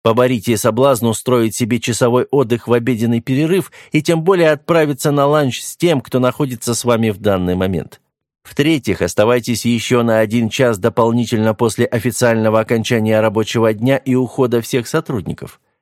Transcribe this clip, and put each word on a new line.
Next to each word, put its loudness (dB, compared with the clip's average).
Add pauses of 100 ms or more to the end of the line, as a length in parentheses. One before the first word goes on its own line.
Поборите 0
соблазн 0
устроить 0
себе -2
часовой 0
отдых -2
в 4
обеденный 0
перерыв -2 (220)
и 0
тем -2
более 4
отправиться 0
на 2
ланч 0
с -14
тем, 0
кто -4
находится -2
с -6
вами 2
в -4
данный 0
момент. -4 (440)
В-третьих, -2
оставайтесь 0
ещё 0
на 2
один 0
час 0
дополнительно 0
после 0
официального 0
окончания 0
рабочего 0
дня 0
и -2
ухода 0
всех -4
сотрудников. -8 (220)